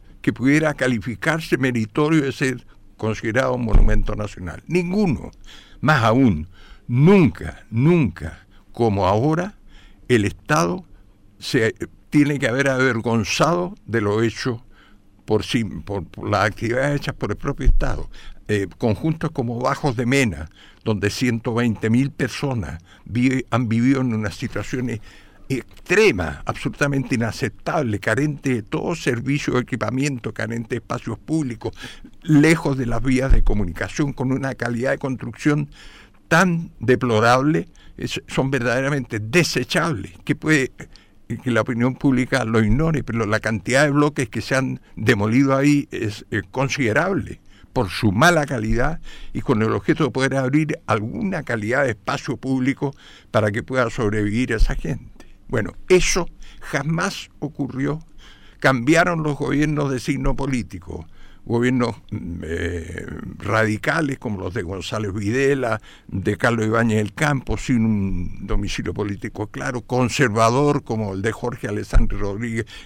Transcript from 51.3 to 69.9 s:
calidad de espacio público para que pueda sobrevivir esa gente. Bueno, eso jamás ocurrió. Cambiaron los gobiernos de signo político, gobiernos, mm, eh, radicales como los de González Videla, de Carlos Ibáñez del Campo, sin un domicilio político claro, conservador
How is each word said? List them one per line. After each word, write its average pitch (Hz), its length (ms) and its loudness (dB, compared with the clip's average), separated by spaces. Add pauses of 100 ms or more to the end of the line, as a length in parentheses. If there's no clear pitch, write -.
calidad 117 400 -2
de 127 80 0
espacio 131 460 -6
público 131 580 -2 (340)
para 107 220 2
que 104 100 -4
pueda 127 280 0
sobrevivir 107 640 0
esa 110 220 2
gente. - 360 -8 (360)
Bueno, 101 260 -4 (140)
eso 180 400 4 (340)
jamás 160 760 -4
ocurrió. 143 640 -6 (600)
Cambiaron 147 640 2
los 147 160 -2
gobiernos 143 540 0
de 127 80 -2
signo 135 360 0
político, 98 720 -6 (400)
gobiernos, 120 520 0 (120)
mm, 87 340 -8
eh, 85 640 -6 (320)
radicales 113 800 -2
como 104 220 -6
los 92 140 -6
de 107 100 -4
González 95 500 -6
Videla, 120 640 0 (280)
de 101 300 -2
Carlos 117 280 2
Ibáñez 110 320 2
del 107 160 -2
Campo, 139 440 -2
sin 117 280 0
un 95 640 -2
domicilio 101 480 -2
político 104 520 -6
claro, 131 340 -6
conservador 127 1040 2